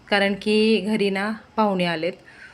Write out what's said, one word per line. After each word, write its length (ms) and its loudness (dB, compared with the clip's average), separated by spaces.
कारण 320 2
की 380 2
घरी 300 -2
ना 220 -4
पाहुणे 300 2
आलेत. 280 -2